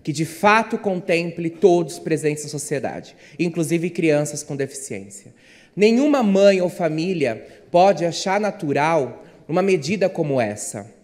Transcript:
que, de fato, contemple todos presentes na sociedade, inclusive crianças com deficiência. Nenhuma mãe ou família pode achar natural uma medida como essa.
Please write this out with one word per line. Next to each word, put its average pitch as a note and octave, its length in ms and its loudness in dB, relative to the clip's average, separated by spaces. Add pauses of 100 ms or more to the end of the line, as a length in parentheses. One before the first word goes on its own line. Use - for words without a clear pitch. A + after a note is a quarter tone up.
que, D#3+ 120 -8
de D3+ 120 -4
fato, G#3+ 540 2
contemple E3+ 720 -2
todos F3 480 2
presentes D3+ 460 -4
na D3 60 -12
sociedade, A#2 640 -8 (200)
inclusive E3+ 540 -2
crianças D3+ 540 0
com D3 100 -10
deficiência. A#2+ 800 -10 (400)
Nenhuma B3 480 4
mãe G3 380 6
ou F3+ 80 0
família D#3 760 -2 (240)
pode F3 360 4
achar F#3+ 340 -2
natural D3+ 840 -2 (240)
uma E3+ 120 0
medida F#3 480 0
como C#3+ 320 -2
essa. G#2 480 -6 (160)